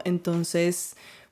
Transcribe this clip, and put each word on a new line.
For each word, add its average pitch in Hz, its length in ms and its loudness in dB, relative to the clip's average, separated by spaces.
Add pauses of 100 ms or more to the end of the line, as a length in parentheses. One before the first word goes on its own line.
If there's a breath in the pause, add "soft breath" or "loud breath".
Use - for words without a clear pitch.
Entonces, 175 920 0 (360 soft breath)